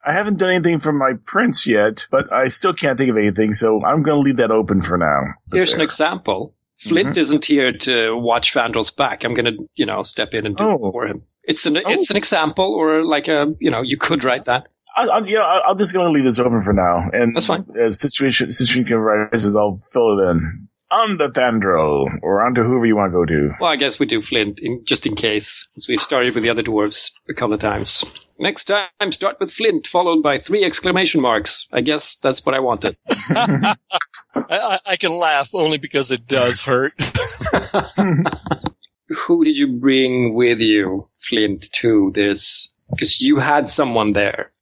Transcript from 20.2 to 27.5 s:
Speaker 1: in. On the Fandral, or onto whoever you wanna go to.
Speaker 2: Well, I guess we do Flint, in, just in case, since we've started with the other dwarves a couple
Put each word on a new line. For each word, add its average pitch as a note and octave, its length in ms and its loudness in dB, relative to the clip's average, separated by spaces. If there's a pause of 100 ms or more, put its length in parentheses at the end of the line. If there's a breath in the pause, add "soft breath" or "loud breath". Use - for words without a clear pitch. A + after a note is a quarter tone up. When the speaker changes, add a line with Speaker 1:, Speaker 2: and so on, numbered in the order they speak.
Speaker 1:
in. E2 360 -2 (260)
On G#3+ 240 2
the D3 120 0
Fandral, F#2+ 760 2 (160)
or G2 240 2
onto B2 180 2
whoever A#2+ 220 2
you G#2+ 120 4
wanna F#2+ 160 0
go F2 100 2
to. D2+ 260 0 (120)
Speaker 2:
Well, E3+ 100 2
I D3 60 0
guess C#3 200 -2
we C#3+ 80 0
do A2 160 -2
Flint, G#2+ 400 -2
in, A#2+ 240 -8
just - 200 -2
in G#2+ 100 -4
case, G#2 540 -4
since - 180 -18
we've B2 140 -2
started B2 340 0
with A#2 80 -2
the A#2 60 0
other A2+ 140 -2
dwarves G#2+ 480 -2 (180)
a G#2 40 -8
couple G#2+ 200 -4